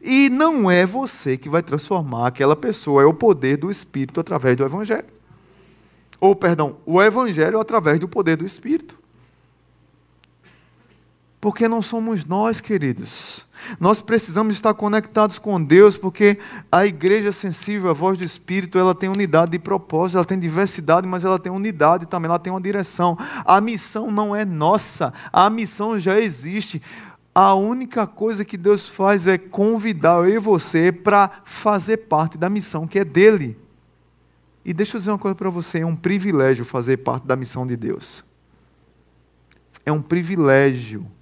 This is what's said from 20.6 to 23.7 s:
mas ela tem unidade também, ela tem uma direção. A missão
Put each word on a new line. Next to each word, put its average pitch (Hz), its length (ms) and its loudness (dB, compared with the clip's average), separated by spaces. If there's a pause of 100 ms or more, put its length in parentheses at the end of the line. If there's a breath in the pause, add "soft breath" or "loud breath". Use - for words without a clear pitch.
mas 180 180 -6
ela 185 160 0
tem 185 100 -10
unidade 175 560 0
também, 165 220 -6
ela 170 100 0
tem 185 140 -8
uma 185 80 -8
direção. 175 580 -2 (260 loud breath)
A 190 160 6
missão 220 480 -6